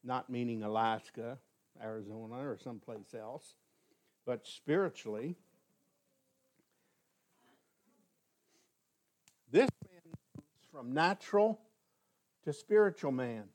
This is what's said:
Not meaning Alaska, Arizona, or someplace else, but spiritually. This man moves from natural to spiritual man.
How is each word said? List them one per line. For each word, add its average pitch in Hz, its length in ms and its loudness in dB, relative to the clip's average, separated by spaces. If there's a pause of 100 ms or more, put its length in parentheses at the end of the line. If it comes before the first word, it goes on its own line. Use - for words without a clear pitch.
Not 127 260 -4
meaning 120 320 -2
Alaska, 113 760 -2 (420)
Arizona, 110 680 -10
or 113 80 -6
someplace 110 580 -14
else, 113 420 -14 (680)
but 123 220 -4
spiritually. 143 880 -2 (4000)
This 226 200 6 (120)
man 180 220 -20
moves - 680 -20
from 127 220 -10
natural 202 680 4 (840)
to 151 100 -4
spiritual 202 600 4
man. 117 420 -2